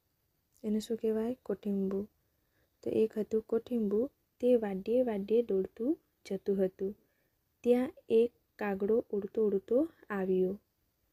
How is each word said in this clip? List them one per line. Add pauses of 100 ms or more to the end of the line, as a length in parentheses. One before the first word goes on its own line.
(640)
એને
શું
કહેવાય?
કોઠીંબુ. (760)
તો
એક
હતું
કોઠીંબુ, (320)
તે
વાડે
વાડે
દોડતું (300)
જતું
હતું. (680)
ત્યાં (200)
એક (220)
કાગડો
ઉડતો
ઉડતો (200)
આવ્યો. (520)